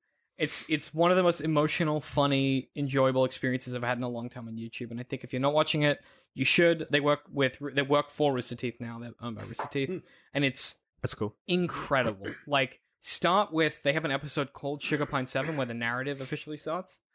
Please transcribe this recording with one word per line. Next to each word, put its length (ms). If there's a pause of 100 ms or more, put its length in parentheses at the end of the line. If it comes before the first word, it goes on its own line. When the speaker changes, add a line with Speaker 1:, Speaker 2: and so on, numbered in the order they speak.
(360)
Speaker 1:
It's, 320
it's 260
one 160
of 60
the 80
most 160
emotional, 600
funny, 760
enjoyable 480
experiences 500
I've 80
had 160
in 60
a 40
long 200
time 180
on 100
YouTube. 360
And 80
I 20
think 220
if 80
you're 100
not 100
watching 300
it, 180 (340)
you 100
should. 460
They 100
work 220 (100)
with, 280
they 220
work 280
for 220
Rooster 220
Teeth 240
now. 220
They're 100 (100)
owned 160
by 60
Rooster 260
Teeth, 200
Speaker 2:
Hmm. 100 (340)
Speaker 1:
and 120
it's 320 (260)
Speaker 2:
That's 120
cool. 200 (140)
Speaker 1:
incredible. 800 (180)
Like, 340 (200)
start 520
with, 300
they 120
have 100
an 80
episode 400
called 280
Sugar 260
Pine 200
Seven 300
where 100
the 80
narrative 460
officially 360
starts. 440 (140)